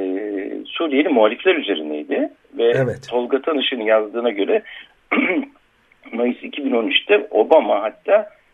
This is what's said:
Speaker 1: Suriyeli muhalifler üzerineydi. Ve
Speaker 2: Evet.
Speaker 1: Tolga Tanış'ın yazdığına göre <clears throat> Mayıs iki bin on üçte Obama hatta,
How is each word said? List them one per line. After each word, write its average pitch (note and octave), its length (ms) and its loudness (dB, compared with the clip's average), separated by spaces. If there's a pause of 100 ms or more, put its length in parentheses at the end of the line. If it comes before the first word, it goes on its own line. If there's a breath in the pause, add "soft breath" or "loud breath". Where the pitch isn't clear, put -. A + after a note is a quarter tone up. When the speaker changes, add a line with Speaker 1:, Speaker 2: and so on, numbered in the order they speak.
(680)
Speaker 1:
Suriyeli C3+ 420 0
muhalifler B2 480 4
üzerineydi. G2+ 760 -4 (280)
Ve A2+ 60 0 (120)
Speaker 2:
Evet. B2+ 340 -4
Speaker 1:
Tolga B2 320 -2
Tanış'ın C3 380 -2
yazdığına A2 500 2
göre G2+ 320 0 (500 loud breath)
<clears throat> - 300 0 (680)
Mayıs A#2+ 300 -2
iki C#3 220 -10
bin B2+ 80 -2
on A#2 140 0
üçte - 440 2
Obama G#2+ 520 4
hatta, G3+ 480 0 (240 loud breath)